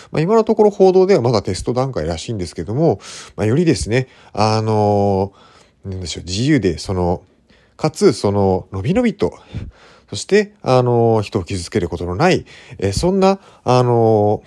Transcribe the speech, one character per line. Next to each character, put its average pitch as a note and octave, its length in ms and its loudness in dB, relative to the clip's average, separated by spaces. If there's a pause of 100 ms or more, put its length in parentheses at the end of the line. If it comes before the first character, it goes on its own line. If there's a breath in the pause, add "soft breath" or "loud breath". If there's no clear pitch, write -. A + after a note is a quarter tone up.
(100)
ま - 80 -6
あ、 - 20 2
今 F3+ 140 0
の A3 100 4
と A3 100 0
こ G#3+ 100 4
ろ G#3 60 4
報 F#3+ 220 4
道 F#3 140 4
で G3 80 4
は C#3+ 80 2
ま B2 100 2
だ G#2 80 2
テ F#2+ 140 -4
ス - 80 -8
ト C3 100 -4
段 C3 200 -2
階 D#2+ 140 -6
ら E2 120 -6
し - 120 -12
い A#2 40 -6
ん G#2 40 -6
で F2+ 60 -6
す - 100 -12
け E2+ 100 -8
ど G#2 100 -8
も、 C#3+ 260 0 (360 loud breath)
ま G2+ 80 -4
あ、 - 20 0
よ A2 80 2
り F3 100 2
で D#3+ 120 2
す - 120 -8
ね、 B2+ 200 -2 (260 loud breath)
あ A2 260 0
の、 G2+ 720 0 (540 soft breath)
な F#2+ 100 -8
ん F#2 40 -10
で F#2 60 -10
し E2+ 120 -10
ょ - 20 -12
う、 D#2 40 -14
自 F2+ 180 -4
由 C#3+ 180 2
で、 F2 160 0
そ - 160 -8
の、 F2+ 300 -2 (540 soft breath)
か D#3 160 -2
つ、 F#3+ 200 2
そ - 200 -2
の、 F#2+ 400 0
の F#2+ 100 -8
び C3 100 -2
の A#3+ 100 0
び A3+ 120 0
と、 - 240 -4 (720 loud breath)
そ G#2 60 -12
し - 80 -10
て、 G#3 380 0
あ B2+ 200 2
の、 A#2 400 2
人 G#2 160 -4
を F2 60 -6
傷 F#2+ 180 -8
つ - 80 -14
け A2+ 80 -2
る F2 100 -2
こ F2 80 -8
と F2 100 -8
の F2+ 100 -6
な E3 140 2
い、 C#3+ 140 0 (340 loud breath)
え G2 100 -2
ー、 G2 40 -2
そ F3 200 -2
ん G3 80 0
な、 G3 180 2 (240 loud breath)
あ B2+ 220 2
の、 A2 640 2